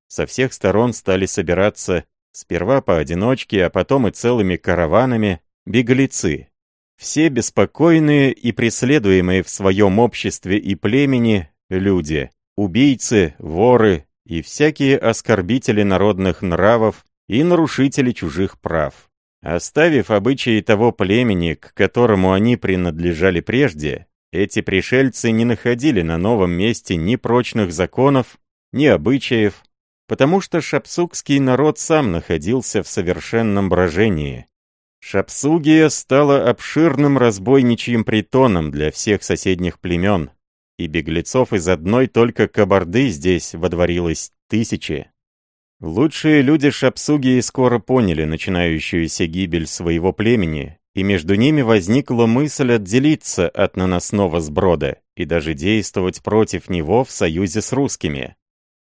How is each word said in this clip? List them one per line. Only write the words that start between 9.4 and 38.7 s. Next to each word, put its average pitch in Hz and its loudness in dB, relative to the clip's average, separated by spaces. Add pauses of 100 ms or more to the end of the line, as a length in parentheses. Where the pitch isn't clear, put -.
в - -12
своем 98 2
обществе 101 -2
и 98 -4
племени 117 0 (200)
люди, 87 -2 (240)
убийцы, 104 0
воры 104 2 (180)
и 82 -8
всякие 143 0
оскорбители 107 0
народных 95 0
нравов 101 2 (220)
и 123 0
нарушители 143 2
чужих 87 -6
прав. 76 -4 (320)
Оставив 120 0
обычаи 110 0
того 113 2
племени, 95 0
к - -14
которому 98 2
они 113 2
принадлежали 87 0
прежде, 80 -4 (240)
эти 98 -2
пришельцы 120 0
не 113 0
находили 120 0
на 82 -2
новом 95 0
месте 98 -2
ни 85 -2
прочных 117 -2
законов, 120 -2 (360)
ни 139 0
обычаев, 113 0 (440)
потому 151 2
что - -4
шапсугский - -2
народ 135 2
сам 147 0
находился 87 -2
в - -12
совершенном 101 -2
брожении. 85 0 (520)
Шапсугия 156 2
стала 139 2
обширным 143 0
разбойничьим 120 2
притоном 107 0